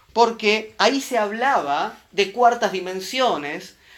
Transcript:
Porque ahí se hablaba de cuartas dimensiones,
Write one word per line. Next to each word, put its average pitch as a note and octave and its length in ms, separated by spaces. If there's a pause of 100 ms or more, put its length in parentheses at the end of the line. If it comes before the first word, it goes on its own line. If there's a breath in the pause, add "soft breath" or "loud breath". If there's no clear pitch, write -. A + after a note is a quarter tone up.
(120 soft breath)
Porque A3 680
ahí C4 220
se B3+ 180
hablaba G#3 800 (140)
de F#3+ 220
cuartas A#3 400
dimensiones, F#3 1040 (220 loud breath)